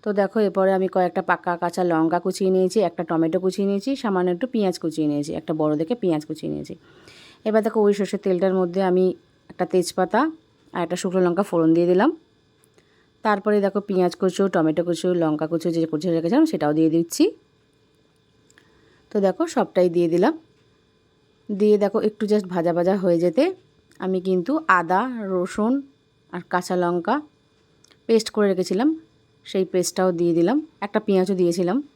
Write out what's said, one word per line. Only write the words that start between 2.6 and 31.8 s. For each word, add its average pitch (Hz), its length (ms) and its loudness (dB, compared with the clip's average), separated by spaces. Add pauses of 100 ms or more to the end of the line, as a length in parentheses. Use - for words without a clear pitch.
একটা 175 220 -6
টমেটো 165 340 0
কুচিয়ে 190 260 -2
নিয়েছি, 202 200 -4 (120)
সামান্য 185 340 0
একটু 254 160 -4
পেঁয়াজ 190 300 0
কুচিয়ে 156 280 -2
নিয়েছি, 147 200 -4 (100)
একটা 170 200 -6
বড় 151 200 2
দেখে 165 220 -2
পেঁয়াজ 160 260 0
কুচিয়ে 156 240 -10
নিয়েছি। 147 220 -10 (760)
এবার 214 180 2
দেখো 220 200 0
ওই 208 120 6
সর্ষের 190 260 -4
তেলটার 185 360 2
মধ্যে 180 200 -2 (100)
আমি 185 140 4 (460)
একটা - 220 -4
তেজপাতা 185 480 0 (540)
আর 180 120 -4
একটা 175 140 -4
শুকনো 185 260 -2
লঙ্কা 175 240 0
ফোড়ন 165 280 4
দিয়ে 175 140 4
দিলাম। 226 200 4 (1120)
তারপরে 208 300 2 (100)
দেখো 196 220 -2
পেঁয়াজ 180 320 2
কুচো, 185 240 0 (100)
টমেটো 160 340 0
কুচো, 175 200 -2 (140)
লঙ্কা 156 280 -2
কুচো 170 240 -2
যে 165 60 -2 (100)
কুচে 156 260 -4
রেখেছিলাম 190 340 2
সেটাও 151 280 -2
দিয়ে 160 160 4
দিচ্ছি। 170 300 0 (1900)
তো - 60 -4 (100)
দেখো 185 160 0 (120)
সবটাই 190 420 2
দিয়ে 170 180 2
দিলাম। 220 200 2 (1300)
দিয়ে 208 240 6
দেখো 196 140 0 (100)
একটু 214 220 -4
just 214 240 0
ভাজা 170 240 0
ভাজা 180 240 2
হয়ে 175 220 2
যেতে 180 180 2 (640)
আমি 185 140 -2 (100)
কিন্তু 185 240 0 (280)
আদা, 180 200 0 (320)
রসুন 202 400 -2 (600)
আর 175 80 -10 (100)
কাঁচা 180 300 -2
লঙ্কা 175 320 -2 (920)
পেস্ট 220 280 2
করে 208 180 2
রেখেছিলাম, 185 360 0 (600)
সেই 190 220 0
পেস্টটাও 185 380 0 (100)
দিয়ে 170 180 2
দিলাম। 190 180 2 (300)
একটা 220 200 -4
পেঁয়াজও 190 340 2
দিয়েছিলাম। 175 360 0 (200)